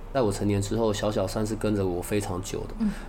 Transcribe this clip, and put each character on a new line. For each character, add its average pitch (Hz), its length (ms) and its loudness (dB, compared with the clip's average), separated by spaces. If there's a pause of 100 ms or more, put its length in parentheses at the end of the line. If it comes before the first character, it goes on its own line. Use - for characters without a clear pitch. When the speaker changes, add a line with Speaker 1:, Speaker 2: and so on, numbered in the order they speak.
(140)
Speaker 1:
在 135 80 2
我 104 100 4
成 101 160 0
年 101 140 4
之 107 160 0
后， 113 160 4
小 104 180 0
小 104 140 0
算 107 200 0
是 110 80 -2
跟 104 220 2
着 98 100 2
我 87 140 0
非 104 180 0
常 95 220 -2
久 - 200 -4
的。 - 180 -8
Speaker 2:
嗯。 214 120 2 (180)